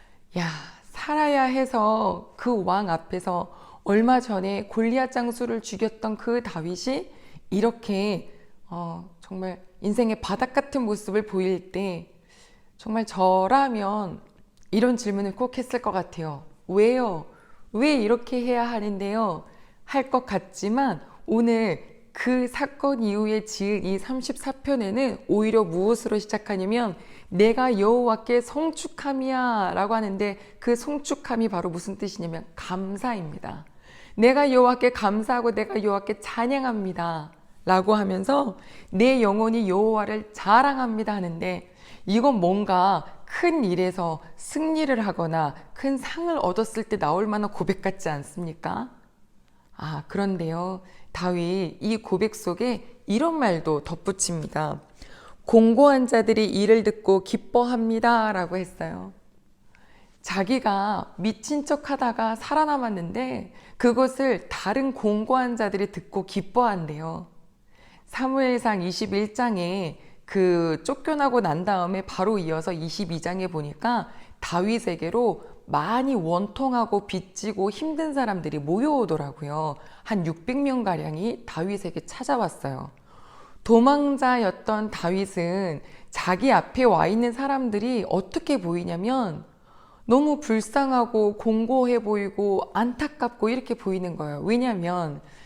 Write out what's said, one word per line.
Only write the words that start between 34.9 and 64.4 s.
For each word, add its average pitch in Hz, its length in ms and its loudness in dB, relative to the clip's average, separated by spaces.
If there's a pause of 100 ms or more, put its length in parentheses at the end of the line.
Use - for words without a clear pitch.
감사하고 220 640 0
내가 269 260 -2
여호와께 202 380 0
찬양합니다" 190 1120 -4 (320)
라고 185 300 4
하면서 202 640 0 (320)
"내 240 320 6
영혼이 220 480 2
여호와를 214 640 0
자랑합니다" 226 800 2
하는데 175 580 -4 (360)
이건 233 320 4
뭔가 185 680 2 (200)
큰 330 380 0
일에서 180 560 0 (160)
승리를 311 680 -2
하거나 160 480 0 (200)
큰 269 240 -2
상을 330 440 -4
얻었을 214 420 -2
때 214 140 -4
나올 180 300 0
만한 208 240 -2
고백 190 320 -2
같지 196 260 -4
않습니까? 160 800 -8 (880)
아, 151 300 -8
그런데요. 185 720 -4 (300)
다윗 175 680 -2
이 214 180 0
고백 214 360 -2
속에 214 720 -4
이런 311 320 2
말도 160 460 0
덧붙입니다. 156 1000 -4 (640)
"공고한 240 640 8
자들이 220 400 4
이를 208 360 6
듣고 196 400 4
기뻐합니다" 226 1080 2
라고 180 260 -2
했어요. 180 560 -8 (1120)
자기가 196 920 0
미친 277 480 -2
척 294 260 -2
하다가 226 460 -2
살아남았는데 254 1160 -2 (240)
그것을 254 720 2